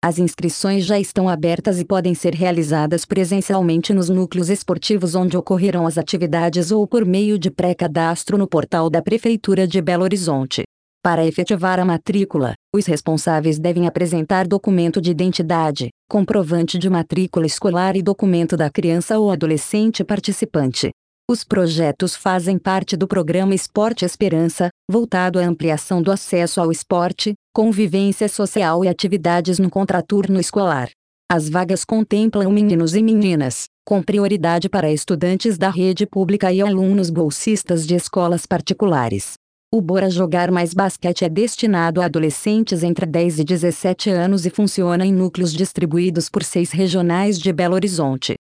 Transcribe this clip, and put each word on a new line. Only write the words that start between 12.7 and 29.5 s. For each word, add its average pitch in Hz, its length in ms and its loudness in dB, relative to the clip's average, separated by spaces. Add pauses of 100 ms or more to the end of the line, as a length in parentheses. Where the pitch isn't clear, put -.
os 202 140 0
responsáveis 156 720 0
devem 175 300 0
apresentar 175 580 0
documento 185 540 0
de 170 100 0
identidade, 160 760 0 (200)
comprovante 175 720 0
de 180 100 0
matrícula 170 580 0
escolar 180 500 0
e 196 60 0
documento 180 540 0
da 151 140 0
criança 175 480 0
ou 208 140 2
adolescente 175 720 0
participante. 180 840 -2 (380)
Os 240 140 0
projetos 165 720 0
fazem 185 420 0
parte 190 400 -2
do 185 120 -2
programa 190 440 0
Esporte 208 520 -2
Esperança, 170 640 0 (200)
voltado 185 520 0
à - 20 2
ampliação 170 580 0
do 170 120 2
acesso 175 480 -2
ao 165 100 2
esporte, 180 640 -2 (180)
convivência 202 760 0
social 185 560 0
e 185 40 2
atividades 175 680 0